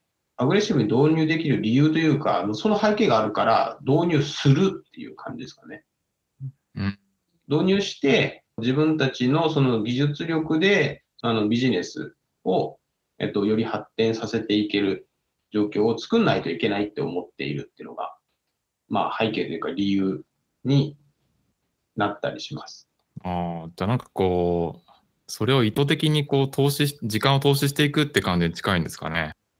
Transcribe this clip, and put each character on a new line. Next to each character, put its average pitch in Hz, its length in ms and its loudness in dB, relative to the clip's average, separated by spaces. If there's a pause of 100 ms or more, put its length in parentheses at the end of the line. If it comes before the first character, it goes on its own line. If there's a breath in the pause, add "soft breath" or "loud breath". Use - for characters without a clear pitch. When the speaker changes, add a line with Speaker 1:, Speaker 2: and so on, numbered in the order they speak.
(360)
Speaker 1:
ア 127 100 -2
グ 170 80 2
レ 208 60 4
ッ - 20 0
シ 214 100 -2
ブ 135 100 2
に - 20 2
導 143 300 4
入 156 120 2
で 160 120 0
き 156 100 -2
る 110 120 2
理 110 140 0
由 147 160 6
と 160 80 0
い 160 100 2
う 139 100 2
か、 - 220 0
あ 95 60 -4
の、 107 80 -2
そ 214 140 -2
の 214 100 2
背 214 160 2
景 220 120 2
が 113 160 4
あ 107 40 -2
る 104 60 -4
か 101 120 0
ら、 104 380 2
導 156 260 2
入 156 140 2
す - 260 0
る 185 380 4
っ - 40 -20
て - 100 -20
い - 60 -14
う - 80 -16
感 - 220 -12
じ - 80 -12
で - 40 -14
す - 60 -20
か - 120 -20
ね。 - 180 -16 (880)
Speaker 2:
う - 80 -6
ん。 98 160 -4 (480)
Speaker 1:
導 156 180 0
入 196 160 4
し - 200 -8
て、 - 440 2 (140)
自 117 140 0
分 156 260 2
た 135 120 0
ち 123 180 -2
の 156 220 2
そ 147 100 0
の 120 220 2
技 120 120 -2
術 147 320 -2
力 156 320 -2
で、 185 460 2 (180)
あ 120 100 0
の、 107 160 0
ビ 117 100 2
ジ 127 120 2
ネ 90 140 0
ス - 320 -12 (280)
を、 - 340 -2 (400)
え - 80 -4
っ - 60 -6
と、 101 140 -2
よ 107 100 2
り 113 80 0
発 107 220 -6 (100)
展 110 180 2
さ 113 120 -6
せ 113 140 -4
て 104 140 -2
い 104 140 0
け 101 120 0
る 98 280 -2 (440)
状 104 140 0
況 104 180 0
を 113 140 0
作 - 200 0
ん 220 60 4
な 110 120 2
い 92 60 -2
と 82 80 -4
い 82 80 -6
け - 100 0
な 101 120 -2
い 104 60 -2
っ - 60 -12
て - 80 -8
思 87 220 -4
っ - 140 -18
て 67 80 -8
い 73 100 -6
る - 160 -8
っ - 40 -20
て - 80 -20
い - 40 -14
う - 40 -16
の - 40 -16
が、 - 200 -10 (760)
ま 92 240 0
あ、 - 60 -6
背 113 120 0
景 85 160 -4
と 78 60 -8
い 80 40 -6
う - 40 -8
か 78 100 -6
理 98 200 -2
由 95 340 0 (400)
に 139 320 2 (1000)
な 101 120 0
っ - 120 -8
た - 100 -4
り - 100 -12
し - 140 -12
ま - 120 -12
す。 - 220 -20 (340)
Speaker 2:
あ 90 60 -8
ー、 85 480 -6
じ 90 80 -4
ゃ - 0 -
あ - 40 0
な 120 80 0
ん - 20 -4
か - 140 -10
こ 87 760 0
う、 - 40 -20 (360 soft breath)
そ - 200 -6
れ 135 80 2
を 127 100 4
意 107 80 0
図 143 140 0
的 151 240 0
に 151 160 0
こ 139 180 2
う 135 60 -4
投 139 200 2
資 143 180 0
し、 143 140 -8
時 110 180 -4
間 139 140 4
を 135 60 2
投 139 140 4
資 143 140 0
し 139 40 -2
て 151 120 2
い 147 80 0
く 156 100 2
っ 147 40 2
て 104 140 2
感 90 200 0
じ 85 60 2
に 85 80 -2
近 98 220 0
い 87 40 2
ん 78 40 -2
で - 60 -6
す - 80 -14
か 78 120 -8
ね。 80 220 -4 (280)